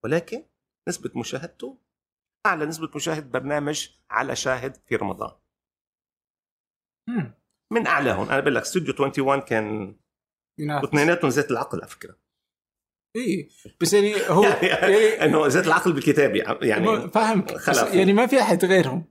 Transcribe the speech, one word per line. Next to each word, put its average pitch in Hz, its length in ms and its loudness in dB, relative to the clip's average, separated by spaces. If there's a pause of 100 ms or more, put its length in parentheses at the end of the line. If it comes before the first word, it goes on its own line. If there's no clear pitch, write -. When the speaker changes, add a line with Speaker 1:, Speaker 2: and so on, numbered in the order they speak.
Speaker 1:
ولكن 170 400 -4 (440)
نسبة - 220 -8 (100)
مشاهدته 196 580 -12 (680)
أعلى 156 200 -2
نسبة 160 300 -8
مشاهد 151 340 -6
برنامج 143 580 -4 (220)
على 127 260 -2
شاهد 131 400 -4 (100)
في 117 100 -4
رمضان. - 360 -6 (1800)
Speaker 2:
مم. 196 260 -6 (380)
Speaker 1:
من 220 140 0
أعلاهم. 117 420 -2
أنا 131 120 0
بقول 139 140 0
لك، 107 80 -2
استوديو 147 320 -4
تwenty 139 460 0
one - 40 -16
كان، 107 520 -4 (640)
Speaker 2:
ينافس. 147 260 -4
Speaker 1:
واثنيناتهم 156 460 2
زيت 135 200 -2
العقل 117 280 -4
على - 100 -12
فكرة. - 280 -20 (1000)
Speaker 2:
إيه، 180 320 -4 (320)
بس 165 120 0
يعني 208 220 4 (140)
هو 180 160 6
Speaker 1:
<laughs> - 0 -
يعني، 190 520 2
Speaker 2:
يعني 220 280 4
Speaker 1:
إنه 156 240 4
زيت 160 180 2
العقل 170 260 2
بالكتابة، 135 680 0
يعني، 127 260 2
Speaker 2:
هو 208 200 0
فاهمك. 220 440 0
بس - 80 -10
Speaker 1:
خلافي. 135 380 2
Speaker 2:
يعني 190 140 4
ما 226 140 4
في 269 140 4
أحد 190 240 2
غيرهم. 165 460 2